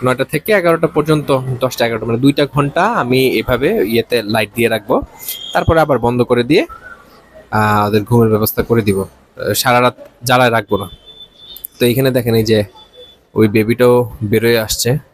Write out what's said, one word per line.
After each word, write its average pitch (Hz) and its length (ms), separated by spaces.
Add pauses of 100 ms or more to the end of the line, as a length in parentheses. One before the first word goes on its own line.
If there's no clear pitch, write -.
নয়টা 127 200
থেকে 156 300
এগারোটা 170 340
পর্যন্ত, 151 520 (200)
দশটা 123 260
এগারোটা, 113 200
মানে 117 120
দুইটা 143 280
ঘন্টা 143 400
আমি 131 420
এভাবে 123 600
ইয়েতে 113 360
লাইট 107 320
দিয়ে 113 140
রাখবো, 113 320 (520)
তারপরে 170 280
আবার 147 180
বন্ধ 120 220
করে 120 220
দিয়ে, 165 220 (880)
আহ, 107 360
ওদের 104 160
ঘুমের 117 260
ব্যবস্থা 107 340
করে 117 180
দিব। 98 200
আহ, - 520
সারা 123 280
রাত 123 140 (300)
জ্বালায় 127 260
রাখবো 110 260
না। 95 120 (920)
তো 123 60
এইখানে 127 260
দেখেন 120 240
এই 113 80
যে 110 200 (720)
ওই 110 120
বেবিটাও 117 640 (120)
বেরোয় 110 360
আসছে 117 380 (160)